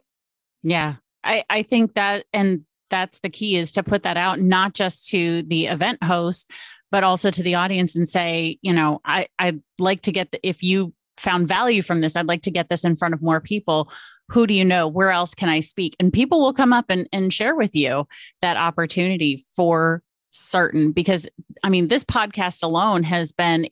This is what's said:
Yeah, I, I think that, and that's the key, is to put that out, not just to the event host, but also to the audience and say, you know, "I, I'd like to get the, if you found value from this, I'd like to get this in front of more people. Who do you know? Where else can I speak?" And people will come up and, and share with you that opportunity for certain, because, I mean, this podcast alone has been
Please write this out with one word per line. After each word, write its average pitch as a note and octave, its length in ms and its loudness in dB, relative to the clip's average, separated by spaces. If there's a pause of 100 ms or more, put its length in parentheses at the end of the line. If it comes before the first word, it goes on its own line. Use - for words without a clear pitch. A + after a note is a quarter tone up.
(640)
Yeah, D#3 320 -2 (260)
I, G#3+ 260 -2
I G#3+ 140 -2
think A3+ 320 0
that, G3+ 380 0
and F#3+ 320 0 (260)
that's F#3 300 -4
the F#3 100 -6
key, G#3 260 -2
is E3+ 160 -2
to F#3+ 120 -2
put G3+ 180 0
that F3 140 -2
out, F#3 240 0
not F#3 340 4
just - 360 -4
to E3+ 320 0
the D#3+ 240 -2
event F#3 360 -2
host, F3 480 -2 (400)
but F#3+ 140 2
also F#3 260 2
to F3 120 -2
the F3 120 0
audience F3+ 400 0
and E3+ 140 0
say, E3 540 -2
you F#3 100 0
know, D#3 320 2
"I, F3 240 -2 (100)
I'd F3 240 -2 (160)
like F#3 240 0
to F#3+ 100 -2
get F#3 200 -4
the, - 140 -8
if F#3 160 -4
you F#3 320 0 (240)
found F3+ 300 0
value G#3+ 340 2
from E3 180 0
this, D#3 160 -2
I'd E3+ 120 -2
like E3+ 140 -2
to F#3+ 80 -6
get E3+ 200 -2
this F3 140 -2
in E3+ 120 2
front E3+ 160 0
of D3+ 80 -4
more D#3+ 200 0
people. D#3 500 -2 (400)
Who A#3 160 4
do G#3 80 0
you F#3+ 100 2
know? F3+ 240 2
Where F#3 220 2
else F3 240 -2
can F3 160 -2
I D#3+ 100 2
speak?" E3+ 400 -6
And F#3 100 4
people C4 300 2
will C4 140 2
come B3+ 180 4
up A#3+ 160 2
and, F#3 240 -2
and F#3+ 180 0
share A#3+ 240 -2
with A3+ 200 0
you C#3 320 0 (340)
that F3 160 0
opportunity E3 880 -2 (100)
for E3 480 2 (280)
certain, D#3 600 0
because, F3 340 -2 (360)
I G3 60 0
mean, F3+ 200 2
this B3+ 160 0
podcast G#3 580 -4
alone F3 400 2
has E3+ 300 -2
been E3 400 0